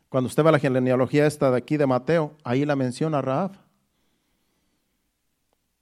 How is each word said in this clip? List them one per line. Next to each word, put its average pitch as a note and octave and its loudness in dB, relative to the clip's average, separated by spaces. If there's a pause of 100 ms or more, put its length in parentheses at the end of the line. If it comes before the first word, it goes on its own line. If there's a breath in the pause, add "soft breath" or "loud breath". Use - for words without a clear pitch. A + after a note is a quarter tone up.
cuando B2+ -2
usted D3+ 0
va D#3+ 6
a - 6
la D3 4
genealogía B2+ 2
esta D3 0
de B2+ 2
aquí D3 -2
de D3 0
Mateo, D3 -2
ahí C3 -2
la D3 -2
menciona C3+ -2
Rahab. D3 -4 (2250)